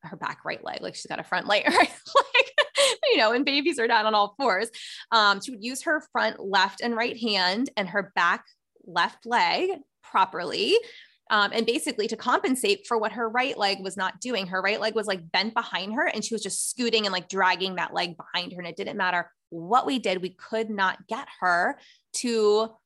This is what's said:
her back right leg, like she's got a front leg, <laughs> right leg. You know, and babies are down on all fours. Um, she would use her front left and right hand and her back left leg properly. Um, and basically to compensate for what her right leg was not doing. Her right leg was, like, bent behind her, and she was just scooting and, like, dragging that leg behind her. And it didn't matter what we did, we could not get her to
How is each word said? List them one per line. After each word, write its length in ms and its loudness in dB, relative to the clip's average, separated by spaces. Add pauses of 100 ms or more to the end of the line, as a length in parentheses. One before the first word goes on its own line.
her 140 -16
back 300 -10
right 180 -8
leg, 180 -8
like 140 -10
she's 120 -14
got 120 -8
a 40 -10
front 240 -4
leg, 180 2
<laughs> 20 2
right 100 4
leg. 680 4 (680)
You 60 4
know, 160 4
and 120 0
babies 340 0
are 80 2
down 180 4
on 100 4
all 220 2
fours. 320 0 (420)
Um, 300 4
she 100 -10
would 120 -12
use 200 -8
her 180 0 (120)
front 260 0
left 420 0
and 140 -2
right 220 -2
hand 580 0
and 140 -2
her 260 -4
back 300 2 (400)
left 400 -2
leg 460 2 (300)
properly. 760 0 (520)
Um, 240 2
and 120 0
basically 440 -2
to 80 -6
compensate 680 0
for 100 0
what 160 -2
her 140 -4
right 300 -2
leg 240 0
was 160 -8
not 220 -4
doing. 280 -4
Her 140 -4
right 180 0
leg 140 -2
was, 140 -2
like, 240 -6
bent 220 0
behind 420 -4
her, 100 0
and 180 -2
she 120 -6
was 80 -6
just 260 -6
scooting 360 0
and, 80 -2
like, 160 -6
dragging 460 0
that 180 -4
leg 240 -4
behind 340 -6
her. 80 -12
And 80 -10
it 80 -12
didn't 220 -8
matter 340 0 (180)
what 360 0
we 140 0
did, 220 -2
we 100 -4
could 380 -6
not 380 -2
get 200 -8 (120)
her 400 2 (380)
to 580 2 (100)